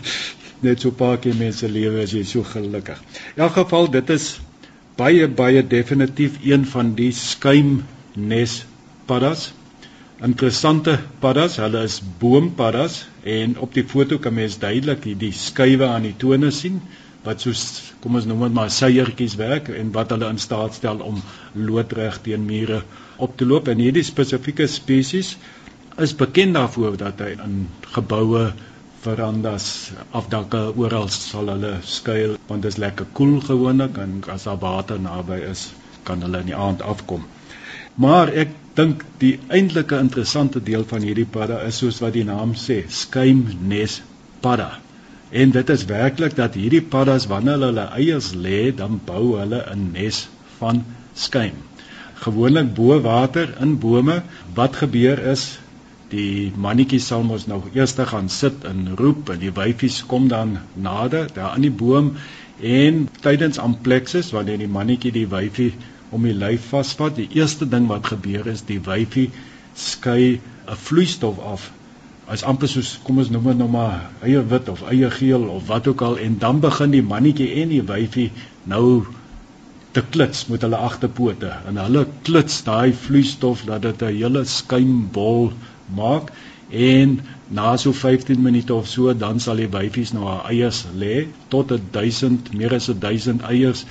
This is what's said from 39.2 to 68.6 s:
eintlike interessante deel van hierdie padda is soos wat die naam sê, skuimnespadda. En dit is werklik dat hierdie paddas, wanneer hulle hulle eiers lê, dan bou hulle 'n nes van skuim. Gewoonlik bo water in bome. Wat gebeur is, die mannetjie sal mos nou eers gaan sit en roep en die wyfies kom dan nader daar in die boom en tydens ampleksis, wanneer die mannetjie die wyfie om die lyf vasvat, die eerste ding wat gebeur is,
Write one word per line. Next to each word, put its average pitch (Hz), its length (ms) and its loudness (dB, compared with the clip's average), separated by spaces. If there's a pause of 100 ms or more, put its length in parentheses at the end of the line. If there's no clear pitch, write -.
eintlike 160 480 2
interessante 131 640 0
deel 110 240 0
van 110 160 -4
hierdie 104 240 0
padda 113 400 -4
is 113 160 -6
soos 117 200 0
wat 113 120 0
die 113 120 0
naam 107 280 -2
sê, 113 320 -2
skuimnespadda. 110 1800 0 (580)
En 131 240 6
dit 123 220 2
is 107 100 -2
werklik 131 500 0
dat 120 200 -2
hierdie 120 260 4
paddas, 135 480 2
wanneer 120 300 0
hulle 127 140 2
hulle 107 140 -2 (120)
eiers 143 360 0
lê, 98 400 0
dan 101 300 -4
bou 107 340 0
hulle 104 280 -4
'n 98 260 -6
nes 98 340 -4 (320)
van 117 240 0 (300)
skuim. 101 460 -4 (640)
Gewoonlik 120 520 2
bo 127 260 6
water 131 600 2
in 143 180 2
bome. 123 440 2 (320)
Wat 123 200 2
gebeur 127 440 2
is, 131 400 -4 (500)
die 101 480 -4
mannetjie 120 460 2
sal 117 220 -2
mos 110 240 -4
nou 101 100 -6 (160)
eers 131 180 2 (180)
gaan 98 220 -4
sit 139 320 -2
en 92 320 -4
roep 147 320 2
en 87 120 -6
die 95 120 -4
wyfies 113 560 -2
kom 127 220 2
dan 110 260 -2 (160)
nader 117 600 -4
daar - 240 -6
in 139 100 4
die 131 140 0
boom 135 340 4 (440)
en 143 460 4 (160)
tydens 147 400 2
ampleksis, 127 720 0
wanneer 104 240 -2
die 104 120 -4
mannetjie 117 440 0
die 113 140 0
wyfie 104 420 -2 (400)
om 113 140 0
die 117 80 2
lyf 104 400 -2
vasvat, 147 420 -2
die 113 220 -4
eerste 151 320 0
ding 120 180 2
wat 107 220 -2
gebeur 101 400 -6
is, 110 160 -8